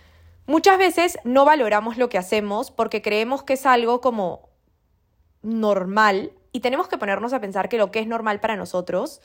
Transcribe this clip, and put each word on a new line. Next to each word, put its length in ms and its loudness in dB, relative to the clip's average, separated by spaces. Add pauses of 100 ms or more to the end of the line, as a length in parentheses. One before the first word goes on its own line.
(460)
muchas 320 4
veces 440 2
no 220 4
valoramos 540 2
lo 100 2
que 100 -2
hacemos 520 -4
porque 320 -4
creemos 420 -2
que 80 -2
es 140 -2
algo 340 2
como 480 -4 (960)
normal 880 0 (180)
y 100 -8
tenemos 280 -2
que 100 -6
ponernos 360 -4
a 60 -2
pensar 280 -6
que 100 -2
lo 120 2
que 100 -4
es 60 -4
normal 340 -4
para 160 -2
nosotros 680 -4